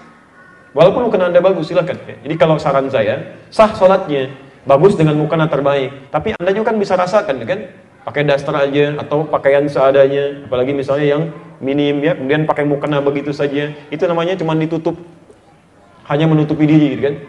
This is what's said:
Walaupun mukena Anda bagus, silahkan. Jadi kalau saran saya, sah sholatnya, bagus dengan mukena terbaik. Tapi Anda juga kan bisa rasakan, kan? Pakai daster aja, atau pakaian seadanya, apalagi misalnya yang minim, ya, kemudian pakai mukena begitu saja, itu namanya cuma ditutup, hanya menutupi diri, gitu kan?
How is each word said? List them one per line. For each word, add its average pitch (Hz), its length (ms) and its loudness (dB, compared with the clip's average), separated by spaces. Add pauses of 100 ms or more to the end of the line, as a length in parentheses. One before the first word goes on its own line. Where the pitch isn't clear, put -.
(720)
Walaupun 202 400 2
mukena 185 160 0
Anda 175 160 4
bagus, 175 240 0
silahkan. 160 320 -2
Jadi 135 400 -10
kalau 160 160 4
saran 139 320 0
saya, 127 640 -2
sah 214 240 4
sholatnya, 180 560 2 (320)
bagus 143 320 6
dengan 156 240 2
mukena 156 320 0
terbaik. 139 640 -2
Tapi 220 240 -2
Anda 185 160 0
juga 220 160 0
kan 220 80 0
bisa 196 160 0
rasakan, 180 480 0
kan? 185 160 -6 (480)
Pakai 131 160 -2
daster 147 320 0
aja, 147 480 0
atau 151 240 -4
pakaian 143 400 2
seadanya, 139 800 2
apalagi 127 240 -2
misalnya 139 340 -2
yang 147 180 0 (380)
minim, 143 400 0
ya, 160 160 0
kemudian 151 320 -2
pakai 147 160 0
mukena 147 320 -2
begitu 143 320 -2
saja, 143 400 -4 (240)
itu 156 160 -4
namanya 170 240 -2
cuma 160 240 -2
ditutup, 160 400 -4 (1120)
hanya 147 160 0
menutupi 151 400 2
diri, 147 320 4
gitu 110 80 -4
kan? 143 100 -2 (140)